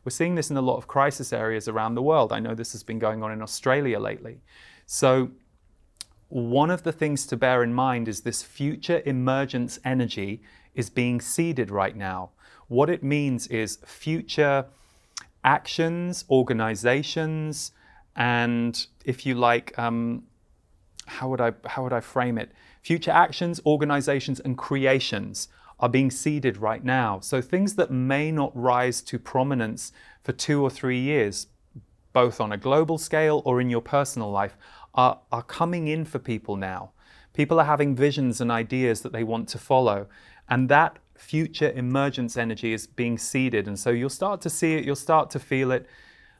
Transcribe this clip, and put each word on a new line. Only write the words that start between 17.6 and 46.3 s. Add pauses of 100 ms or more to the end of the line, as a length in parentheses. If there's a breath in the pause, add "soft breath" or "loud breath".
and (160)
if
you
like,
um, (800)
how
would
I, (140)
how
would
I
frame
it? (300 soft breath)
Future
actions,
organizations,
and
creations (320 soft breath)
are
being
seeded
right
now.
So
things
that
may
not
rise
to
prominence (320 loud breath)
for
two
or
three
years, (640)
both
on
a
global
scale
or
in
your
personal
life, (380 loud breath)
are, (120)
are
coming
in
for
people
now. (440 soft breath)
People
are
having
visions
and
ideas
that
they
want
to
follow. (420 loud breath)
And
that (200)
future
emergence
energy
is
being
seeded.
And
so
you'll
start
to
see
it,
you'll
start
to
feel
it. (520 soft breath)